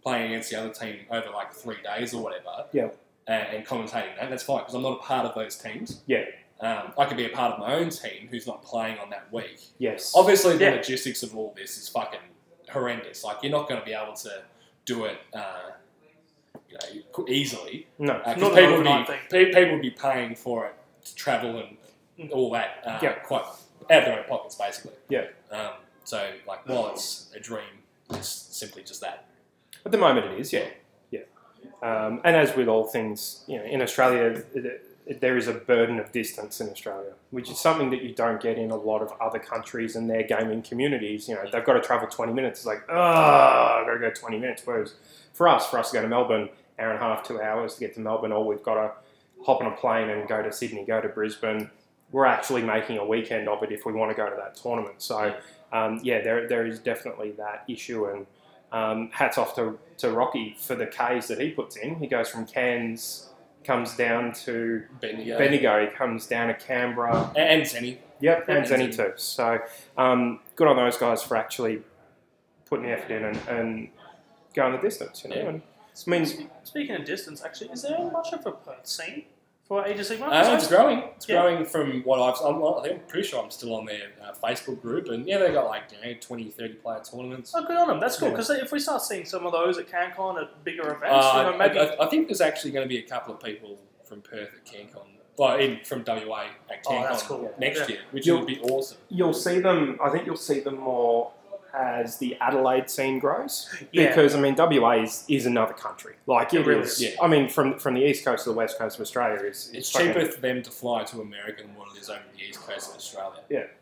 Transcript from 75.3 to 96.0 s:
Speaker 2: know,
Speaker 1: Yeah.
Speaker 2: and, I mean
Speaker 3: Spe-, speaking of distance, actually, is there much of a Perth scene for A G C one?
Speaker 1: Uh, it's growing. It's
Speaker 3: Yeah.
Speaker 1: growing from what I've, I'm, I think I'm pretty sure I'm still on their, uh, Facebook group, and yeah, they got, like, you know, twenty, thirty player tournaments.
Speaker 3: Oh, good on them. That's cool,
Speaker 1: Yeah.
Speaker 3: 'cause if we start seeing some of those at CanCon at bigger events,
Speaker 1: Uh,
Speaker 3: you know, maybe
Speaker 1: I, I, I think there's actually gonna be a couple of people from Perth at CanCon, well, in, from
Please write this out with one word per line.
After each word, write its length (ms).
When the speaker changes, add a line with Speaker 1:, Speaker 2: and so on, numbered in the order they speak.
Speaker 2:
know, 40
Speaker 1:
Yeah. 140
Speaker 2:
and, 120
I 20
mean 160
Speaker 3:
Spe-, 240
speaking 320
of 100
distance, 380
actually, 280
is 120
there 140
much 220
of 120
a 60
Perth 340
scene 400
for 180
A 100
G 80
C 140
one? 140
Speaker 1:
Uh, 240
it's 120
growing. 320
It's 120
Speaker 3:
Yeah. 140
Speaker 1:
growing 240
from 380
what 160
I've, 260
I'm, 180
I 200
think 180
I'm 60
pretty 200
sure 160
I'm 60
still 260
on 100
their, 240
uh, 120
Facebook 380
group, 260
and 180
yeah, 120
they 160
got, 140
like, 240
you 140
know, 140
twenty, 300
thirty 240
player 360
tournaments. 460
Speaker 3:
Oh, 100
good 120
on 100
them. 120
That's 200
cool, 100
Speaker 1:
Yeah. 60
Speaker 3:
'cause 140
if 220
we 80
start 240
seeing 220
some 200
of 80
those 240
at 100
CanCon 540
at 240
bigger 180
events, 200
Speaker 1:
Uh, 200
Speaker 3:
you 60
know, 60
maybe 220
Speaker 1:
I, 60
I, 200
I 40
think 180
there's 140
actually 300
gonna 160
be 120
a 80
couple 260
of 80
people 360
from 180
Perth 320
at 120
CanCon, 420
well, 200
in, 280
from 180